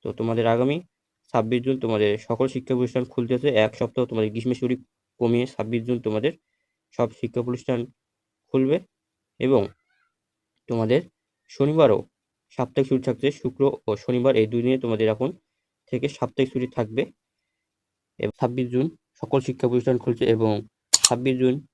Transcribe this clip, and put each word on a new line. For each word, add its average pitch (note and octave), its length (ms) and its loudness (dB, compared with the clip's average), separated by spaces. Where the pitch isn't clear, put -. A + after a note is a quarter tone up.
তো - 80 -4
তোমাদের A2+ 320 -2
আগামী C3 220 2
ছাব্বিশ A#2 280 0
জুন C3 220 -2
তোমাদের G#2+ 260 2
সকল B2 220 0
শিক্ষা C3 280 -4
প্রতিষ্ঠান B2 360 -2
খুলতেছে, B2+ 360 -2
এক A2 120 0
সপ্তাহ B2 340 -2
তোমাদের A2 220 0
গ্রীষ্মের A#2+ 280 -4
ছুটি B2+ 160 0
কমিয়ে A#2+ 260 2
ছাব্বিশ A2+ 420 -4
জুন B2 80 0
তোমাদের A2 260 0
সব A#2+ 140 0
শিক্ষা B2 220 -4
প্রতিষ্ঠান B2 360 -4
খুলবে, C3+ 220 2
এবং B2+ 220 4
তোমাদের A#2 320 2
শনিবারও C#3 480 4
সাপ্তাহিক C3+ 300 0
ছুটি B2+ 200 0
থাকছে, C3 200 -2
শুক্র C3 220 -4
ও - 100 -2
শনিবার B2 400 0
এই A2 100 4
দুই A#2 180 -2
দিনে C3 200 2
তোমাদের A2 240 0
এখন A2 200 0
থেকে B2+ 140 -4
সাপ্তাহিক C3 340 -2
ছুটি B2+ 260 -4
থাকবে। A2+ 260 -2
এবং G#2+ 200 -4
ছাব্বিশ B2 360 -2
জুন C3 120 2
সকল C#3 200 0
শিক্ষা C3 280 -4
প্রতিষ্ঠান B2 300 0
খুলছে, A#2+ 260 -2
এবং A2 180 2
ছাব্বিশ B2+ 360 0
জুন B2+ 120 4